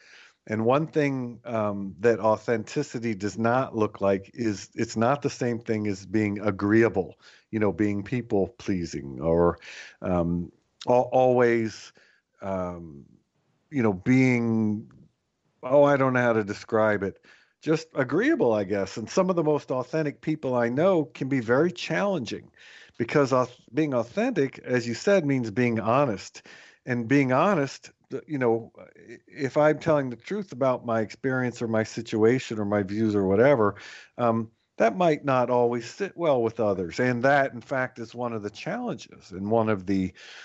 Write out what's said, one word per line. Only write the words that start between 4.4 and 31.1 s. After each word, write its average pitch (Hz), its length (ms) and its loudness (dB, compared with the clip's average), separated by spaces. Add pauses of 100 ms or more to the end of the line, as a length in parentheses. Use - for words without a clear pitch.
it's 113 220 -6
not 127 240 0
the 139 80 -2
same 120 300 -4
thing 107 280 -4
as 98 180 -6
being 104 340 -2
agreeable, 101 800 0 (320)
you 110 80 -4
know, 101 120 2
being 101 320 -2
people 104 460 -2 (100)
pleasing 78 640 -6
or, 82 360 4 (440)
um, 87 500 -2 (360)
al-, 123 240 2
always, 120 800 2 (480)
um, 90 640 -8 (640)
you 139 140 -2
know, 107 100 2
being, 117 1000 0 (720)
oh, 139 200 6
I 143 120 6
don't 131 180 2
know 123 80 4
how 120 120 4
to 110 100 2
describe 104 600 0
it, 92 200 -6 (380)
just 156 320 -2
agreeable, 151 580 0
I 107 120 2
guess. 98 340 -4
And 107 100 -10
some 185 220 0
of 190 60 0
the 165 80 0
most 151 260 0
authentic 139 520 -4
people 143 340 -4
I 120 140 2
know 160 360 2
can 139 240 -8
be 135 100 0
very 127 320 2
challenging 170 800 -4 (480)
because 131 340 2
au-, 127 160 2 (260)
being 147 200 0
authentic, 156 720 -2
as 123 220 0
you 117 80 -4
said, 196 280 2
means 131 280 0
being 117 280 0
honest. 113 640 0 (440)
And 120 220 -4
being 135 240 4
honest, 151 600 0 (180)
th-, 131 180 -10
you 147 120 -6
know, 117 380 0
i-, - 500 -20
if - 280 -6
I'm 151 240 4
telling 147 300 0
the 117 80 -8
truth 196 340 -10
about 123 340 -2
my 113 140 0
experience 127 640 -4